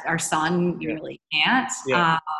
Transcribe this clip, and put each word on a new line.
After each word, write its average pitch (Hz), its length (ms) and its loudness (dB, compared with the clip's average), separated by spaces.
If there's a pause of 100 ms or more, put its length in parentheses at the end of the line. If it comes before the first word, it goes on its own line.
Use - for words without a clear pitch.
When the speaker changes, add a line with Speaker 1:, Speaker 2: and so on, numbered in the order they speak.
Speaker 1:
our 165 140 0
son, 170 600 0
you - 100 -6
Speaker 2:
Yeah. 160 60 -4
Speaker 1:
really 139 260 -12 (100)
can't. 202 400 2 (160)
Speaker 2:
Yeah. 165 260 4 (260)